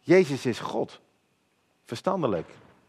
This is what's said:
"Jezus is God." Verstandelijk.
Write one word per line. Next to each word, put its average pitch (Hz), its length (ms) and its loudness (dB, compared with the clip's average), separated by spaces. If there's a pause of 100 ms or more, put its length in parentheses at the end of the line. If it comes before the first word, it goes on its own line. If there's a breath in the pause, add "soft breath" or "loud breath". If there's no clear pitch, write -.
"Jezus 156 460 4
is 113 140 -2
God." - 400 -8 (840)
Verstandelijk. 120 640 -4 (380)